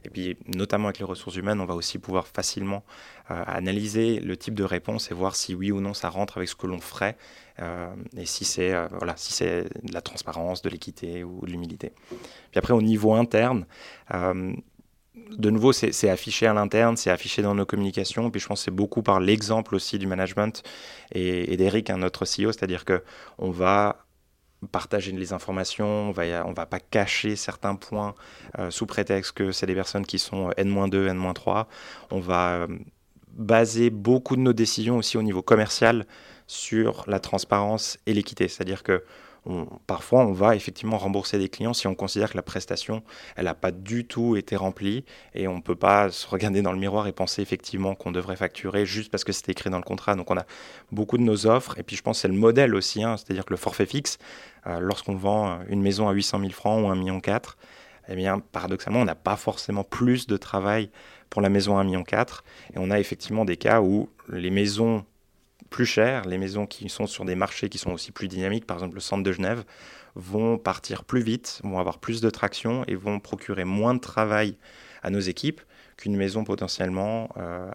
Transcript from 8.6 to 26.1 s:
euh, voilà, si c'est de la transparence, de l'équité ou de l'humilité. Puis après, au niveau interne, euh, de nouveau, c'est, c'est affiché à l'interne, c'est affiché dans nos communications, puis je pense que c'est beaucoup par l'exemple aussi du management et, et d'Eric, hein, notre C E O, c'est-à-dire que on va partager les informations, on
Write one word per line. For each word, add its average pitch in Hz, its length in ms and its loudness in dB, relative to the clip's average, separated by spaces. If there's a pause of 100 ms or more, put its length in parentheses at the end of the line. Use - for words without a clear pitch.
euh, 85 140 -2 (120)
voilà, 85 180 -4
si - 160 -8
c'est 87 300 0 (200)
de - 100 -10
la 85 80 -6
transparence, 82 600 -8
de 90 80 -4
l'équité 85 560 -10
ou 90 200 -12
de 87 60 -6
l'humilité. 85 400 -8 (600)
Puis - 60 -2
après, 101 160 4
au 113 80 8
niveau 107 320 6
interne, 113 520 4 (480)
euh, 92 400 0 (840)
de 107 120 4
nouveau, 110 220 8
c'est, - 220 2
c'est - 160 2
affiché 101 360 0
à 110 80 6
l'interne, 107 440 4
c'est - 120 0
affiché 92 320 0
dans 101 140 2
nos 101 100 2
communications, 101 640 -2
puis 107 120 -4
je - 60 -8
pense 101 120 -4
que - 60 -6
c'est 104 60 -2
beaucoup 101 300 0
par 98 200 4
l'exemple 107 520 2
aussi - 240 -2
du 98 80 -4
management 95 560 -2 (520)
et, 90 400 0
et 92 40 2
d'Eric, 98 320 4
hein, 95 80 -2
notre 92 280 -2
C - 180 0
E 104 40 4
O, 113 40 2
c'est-à-dire 92 320 -4
que 92 180 2 (360)
on 92 120 -4
va 95 560 2 (680)
partager 98 400 -2
les 92 180 -6
informations, 104 800 -4
on - 20 -2